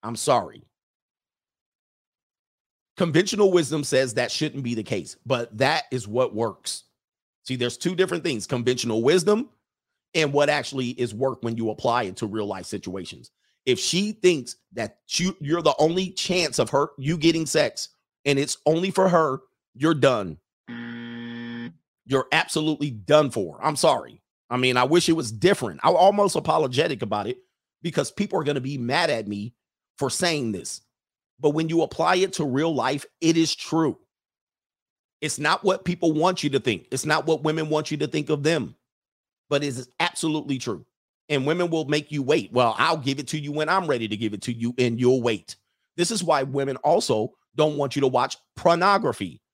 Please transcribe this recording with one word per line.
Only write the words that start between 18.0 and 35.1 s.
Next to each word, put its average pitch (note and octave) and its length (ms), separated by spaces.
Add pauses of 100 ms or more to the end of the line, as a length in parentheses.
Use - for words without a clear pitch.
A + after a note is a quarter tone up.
and C#3 140
it's C#3+ 260
only F3 280
for F#3+ 160
her, D#3+ 320 (340)
you're D#3 200
done. A#2 440 (1700)
You're C3 240
absolutely D#3 600
done B2+ 400
for. F2+ 340
I'm D3 120
sorry. B2+ 460 (280)
I B2 60
mean, B2+ 200
I B2 80
wish E3+ 240
it E3 60
was C#3 180
different. A2+ 500
I'm E3+ 140
almost G3 400
apologetic D3+ 680
about G#2 240
it B2+ 120 (440)
because D#3+ 300
people G3+ 260
are D#3 60
gonna C#3+ 160
be C3+ 180
mad C#3 320
at A2+ 160
me G#2 280 (440)
for C3+ 120
saying D3 420
this. - 300 (580)
But D3 100
when D#3+ 180
you E3 140
apply E3 340
it F#3 180
to D#3 100
real D3 300
life, C3 300 (160)
it E3 160
is D#3+ 180
true. - 440 (1200)